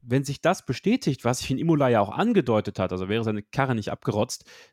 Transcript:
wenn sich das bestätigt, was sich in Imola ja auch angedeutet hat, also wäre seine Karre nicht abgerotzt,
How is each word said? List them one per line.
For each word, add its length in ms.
wenn 240
sich 160
das 240
bestätigt, 600
was 160
sich 100
in 80
Imola 300
ja 120
auch 100
angedeutet 680
hat, 140
also 160
wäre 160
seine 180
Karre 320
nicht 160
abgerotzt, 580